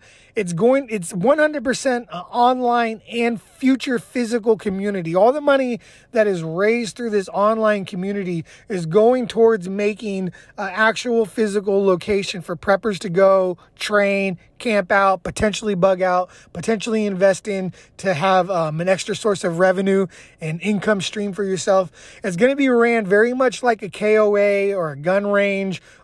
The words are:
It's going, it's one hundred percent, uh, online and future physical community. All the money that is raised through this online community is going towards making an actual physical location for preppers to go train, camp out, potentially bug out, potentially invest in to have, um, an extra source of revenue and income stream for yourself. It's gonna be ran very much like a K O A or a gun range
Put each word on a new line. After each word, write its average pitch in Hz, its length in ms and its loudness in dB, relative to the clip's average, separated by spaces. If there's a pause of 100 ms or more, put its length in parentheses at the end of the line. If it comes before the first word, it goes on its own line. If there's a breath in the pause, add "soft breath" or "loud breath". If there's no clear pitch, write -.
(360 soft breath)
It's 185 160 -4
going, 247 380 2
it's 208 240 -8
one 226 240 2
hundred 302 260 0
percent, 247 480 -4
uh, 175 180 -12
online 240 800 0
and 233 320 -2
future 262 580 -2
physical 226 580 -2
community. 190 580 -4
All 214 160 6
the 294 80 -2
money 269 400 0 (320 soft breath)
that 220 160 2
is 180 160 -2
raised 202 540 -2
through 233 140 -6
this 196 180 -2
online 208 560 0
community 185 580 -6 (240 loud breath)
is 180 180 -6
going 220 420 2
towards 220 420 2
making 196 640 -4 (240 loud breath)
an 196 160 -6
actual 220 520 0
physical 202 600 -2
location 190 560 0
for 175 160 -10
preppers 196 420 0
to 202 100 -6
go 190 480 4 (200 soft breath)
train, 196 600 0 (200 soft breath)
camp 208 340 -2
out, 196 320 2
potentially 208 500 -2
bug 185 280 2
out, 185 280 0 (220 loud breath)
potentially 214 540 -2
invest 196 420 0
in 190 240 -6 (240 loud breath)
to 185 180 -2
have, 185 380 2
um, 160 300 -2
an 180 80 -2
extra 190 260 -2
source 202 300 -2
of 170 120 -2
revenue 190 480 2 (360 loud breath)
and 165 200 -8
income 202 380 0
stream 202 320 -6
for 196 140 -6
yourself. 190 800 -2
It's 180 100 -4
gonna 254 220 2
be 277 100 2
ran 233 380 2
very 208 280 4
much 254 300 0
like 233 180 0
a 202 80 -10
K 214 280 2
O 208 180 4
A 202 380 2
or 165 180 -4
a 135 60 -12
gun 190 300 0
range 196 540 0 (220 soft breath)